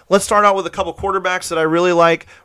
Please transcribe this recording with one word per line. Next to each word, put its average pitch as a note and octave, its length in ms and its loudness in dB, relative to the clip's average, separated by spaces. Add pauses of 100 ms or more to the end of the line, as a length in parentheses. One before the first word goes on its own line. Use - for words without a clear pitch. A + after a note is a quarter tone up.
Let's G3 160 2
start G#3 180 2
out G3+ 140 2
with F3 100 -4
a - 40 -10
couple F3+ 220 -6
quarterbacks F#3 540 -4
that E3+ 100 -6
I D#3+ 60 0
really E3+ 300 2
like, E3+ 340 2 (180)